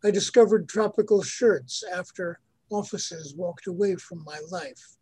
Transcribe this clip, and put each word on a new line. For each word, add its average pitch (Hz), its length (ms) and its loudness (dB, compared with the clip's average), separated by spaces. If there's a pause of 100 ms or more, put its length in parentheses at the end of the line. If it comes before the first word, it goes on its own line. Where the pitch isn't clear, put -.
I 208 80 4
discovered 202 580 4
tropical 208 540 2
shirts 156 680 0
after 180 460 -8 (320)
offices 175 680 -8
walked 175 300 -8
away 190 300 0
from 170 280 -16
my 151 140 -14 (120)
life. 151 520 -12